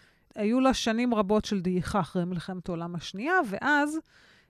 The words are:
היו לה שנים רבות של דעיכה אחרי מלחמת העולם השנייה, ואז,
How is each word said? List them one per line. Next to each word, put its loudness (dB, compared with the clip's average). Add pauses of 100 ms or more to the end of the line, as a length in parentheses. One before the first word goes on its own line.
(360)
היו 2
לה 6
שנים 0
רבות 2
של 0
דעיכה 0
אחרי -2
מלחמת -6
העולם -6
השנייה, -4 (160)
ואז, 0 (500)